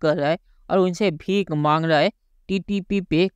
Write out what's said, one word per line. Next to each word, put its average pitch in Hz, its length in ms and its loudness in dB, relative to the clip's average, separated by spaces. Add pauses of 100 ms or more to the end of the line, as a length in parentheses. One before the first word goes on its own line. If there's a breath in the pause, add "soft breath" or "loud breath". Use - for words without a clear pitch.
कर 156 160 2
रहा 143 120 0
है 170 80 0 (320)
और 190 100 2
उनसे 185 320 0
भीख 185 400 -4
मांग 151 340 0
रहा 160 140 2
है 180 120 2 (360)
टीटीपी 196 540 -4
पे 180 340 0